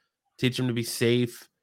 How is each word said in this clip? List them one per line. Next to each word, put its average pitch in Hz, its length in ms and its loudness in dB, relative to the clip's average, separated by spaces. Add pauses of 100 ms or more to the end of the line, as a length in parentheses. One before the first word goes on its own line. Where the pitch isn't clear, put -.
(400)
Teach 127 180 0
them 127 100 0
to 120 60 0
be 117 100 -2
safe, 120 640 0 (160)